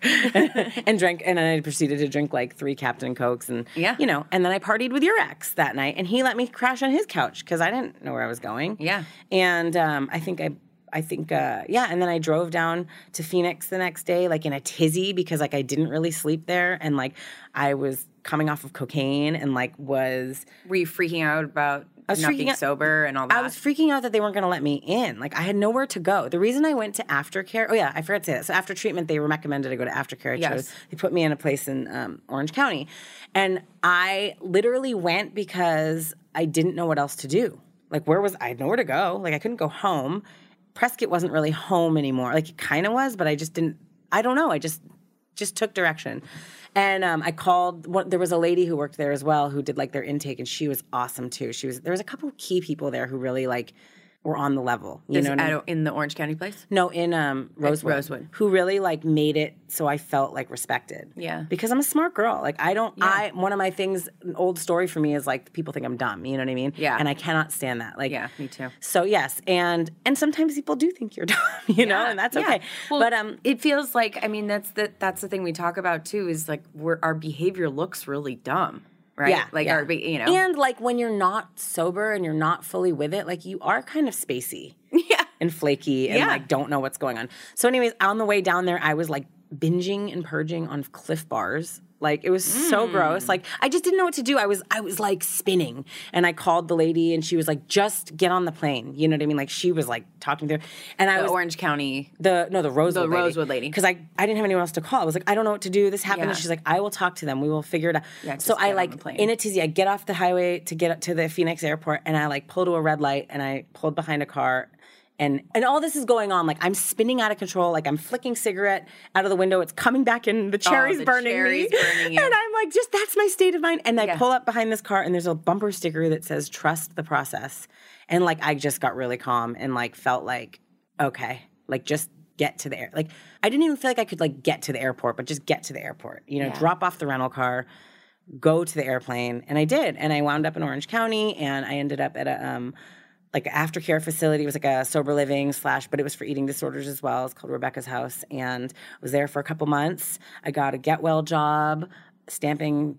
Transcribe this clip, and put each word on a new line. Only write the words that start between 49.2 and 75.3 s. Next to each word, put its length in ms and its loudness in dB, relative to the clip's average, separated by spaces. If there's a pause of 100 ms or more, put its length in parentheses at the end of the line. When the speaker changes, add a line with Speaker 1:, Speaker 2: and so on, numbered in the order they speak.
Speaker 1:
well 260 2
who 120 -2
did, 140 -4
like, 160 -2
their 120 -4
intake, 340 -4
and 80 -8
she 220 -4
was 240 -4
awesome, 380 -4
too. 220 -8
She 140 -8
was, 140 -8
there 100 -6
was 100 -2
a 40 -10
couple 320 -10
key 240 -2
people 320 -4
there 140 -4
who 100 -8
really, 320 -2
like, 240 -4 (520)
were 120 -2
on 200 0
the 40 -2
level, 480 -4
you 120 2
Speaker 2:
Is 40 2
Speaker 1:
know 60 0
what 100 0
I 40 2
Speaker 2:
at 40 2
Speaker 1:
mean? 80 2
Speaker 2:
o-, 120 -4
in 160 0
the 80 0
Orange 240 -4
County 180 -4
place? 360 -10
Speaker 1:
No, 180 4
in, 260 0
um, 420 -2
Speaker 2:
At 60 -6
Speaker 1:
Rosewood. 320 2
Speaker 2:
Rosewood. 380 -6
Speaker 1:
Who 180 2
really, 300 4
like, 240 -2
made 320 4
it 180 0 (140)
so 180 -2
I 100 2
felt, 380 0
like, 160 -6
respected. 640 -6
Speaker 2:
Yeah. 320 -6
Speaker 1:
Because 220 -2
I'm 80 4
a 60 2
smart 300 0
girl. 280 0
Like, 180 -2
I 140 2
don't, 240 -2
Speaker 2:
Yeah. 80 2
Speaker 1:
I, 260 2
one 200 0
of 60 -2
my 120 0
things, 380 -4 (140)
an 120 -8
old 240 0
story 300 2
for 100 -6
me 160 2
is, 120 -2
like, 260 -4
people 200 -6
think 140 -6
I'm 100 -4
dumb, 300 -4
you 100 -4
know 80 -2
what 60 -2
I 60 -2
mean? 200 -2
Speaker 2:
Yeah. 220 0
Speaker 1:
And 100 2
I 60 0
cannot 380 0
stand 280 -4
that. 160 -12
Like, 140 -4
Speaker 2:
Yeah, 180 -6 (100)
me 100 -10
too. 220 -10 (100)
Speaker 1:
so, 240 2
yes, 420 0
and, 420 2 (160)
and 140 2
sometimes 360 2
people 200 -4
do 160 2
think 260 -10
you're 100 -6
<laughs> 80 2
dumb, 40 2 (300)
you 180 6
know, 160 2
Speaker 2:
Yeah, 80 0
Speaker 1:
and 80 -4
that's 180 -2
Speaker 2:
yeah. 60 2
Speaker 1:
okay. 180 2 (300)
Speaker 2:
Well, 100 2
Speaker 1:
But, 120 6
um, 320 -2
Speaker 2:
it 160 2
feels 340 2
like, 280 2
I 60 -2
mean, 200 -4
that's 240 -2
the, 260 -2
that's 220 -2
the 80 -8
thing 160 -4